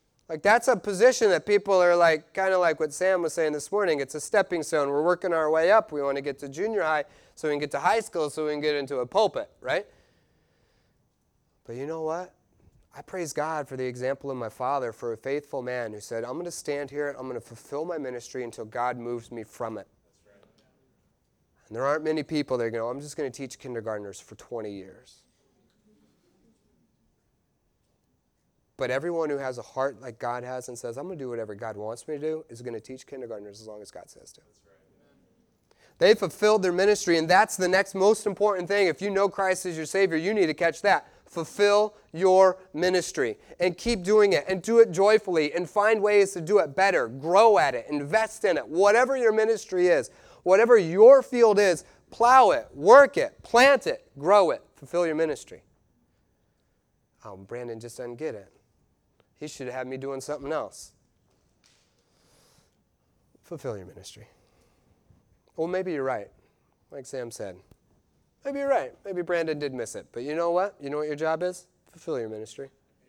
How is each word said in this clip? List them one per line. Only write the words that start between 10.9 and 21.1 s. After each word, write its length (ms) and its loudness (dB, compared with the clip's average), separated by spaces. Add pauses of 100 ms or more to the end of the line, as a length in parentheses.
But 140 -16
you 100 -10
know 140 -10
what? 320 -8 (640)
I 40 -14
praise 320 -10
God 340 -4
for 80 -12
the 80 -6
example 480 -6
of 60 -8
my 100 -8
father, 460 -4
for 180 -8
a 60 -8
faithful 440 -6
man 300 -6
who 80 -14
said, 240 -8
"I'm 140 -10
gonna 120 -10
stand 400 -8
here, 280 -6
I'm 100 -12
gonna 140 -10
fulfill 420 -12
my 140 -8
ministry 460 -10
until 200 -12
God 340 -4
moves 340 -10
me 120 -12
from 340 -10
it." 100 -14 (1800)